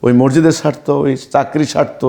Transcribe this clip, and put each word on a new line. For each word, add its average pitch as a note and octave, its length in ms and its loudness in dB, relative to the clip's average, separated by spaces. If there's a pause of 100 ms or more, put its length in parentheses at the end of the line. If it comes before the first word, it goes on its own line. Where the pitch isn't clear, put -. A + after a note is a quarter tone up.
ওই B2 120 2
মসজিদের C3+ 380 4
স্বার্থ, - 380 -4
ওই C#3+ 280 -2 (140)
চাকরির C#3+ 340 -2
স্বার্থ, D3 440 -4